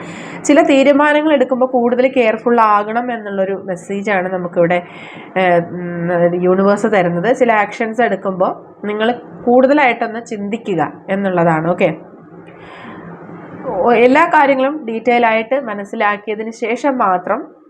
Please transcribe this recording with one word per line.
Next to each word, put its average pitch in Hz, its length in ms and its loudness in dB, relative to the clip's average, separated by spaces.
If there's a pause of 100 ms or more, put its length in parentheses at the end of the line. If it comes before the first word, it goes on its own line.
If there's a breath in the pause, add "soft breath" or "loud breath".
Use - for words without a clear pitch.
(440 loud breath)
ചില 302 180 4
തീരുമാനങ്ങൾ 294 720 4
എടുക്കുമ്പോൾ 254 320 2
കൂടുതൽ 247 420 2
കെയർഫുൾ 240 540 2
ആകണം 214 520 0
എന്നുള്ളൊരു 196 520 -4
മെസ്സേജാണ് 190 680 -4
നമുക്കിവിടെ, 175 460 0 (580 loud breath)
ഏഹ്, 175 280 4
ഉം, 175 800 -2
യൂണിവേഴ്സ് 196 440 2
തരുന്നത്. 185 480 2
ചില 233 180 2
ആക്ഷൻസ് 220 480 -2
എടുക്കുമ്പോൾ 196 520 -2 (340)
നിങ്ങൾ 214 240 0 (340)
കൂടുതലായിട്ടൊന്ന് 240 800 2
ചിന്തിക്കുക 202 680 -4 (180)
എന്നുള്ളതാണ്. 170 600 0
ഓക്കെ, 180 220 0 (1800 loud breath)
ഓ, 208 240 2
എല്ലാ 247 320 4
കാര്യങ്ങളും 285 600 0
ഡീറ്റെയിൽ 233 400 0
ആയിട്ട് 220 340 0
മനസ്സിലാക്കിയതിന് 208 920 -4
ശേഷം 247 460 -4
മാത്രം 190 420 0 (300)